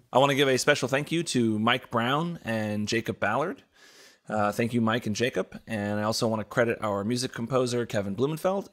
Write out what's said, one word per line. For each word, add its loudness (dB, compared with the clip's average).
I 6
wanna 6
give 4
a 4
special 2
thank -2
you 0
to 2
Mike 0
Brown -2
and -2
Jacob -2
Ballard. -2
Uh, 0
thank -2
you, 2
Mike 0
and -2
Jacob. -2
And -2
I -2
also 0
wanna -2
credit 0
our -2
music -2
composer, -2
Kevin -4
Blumenfeld, -2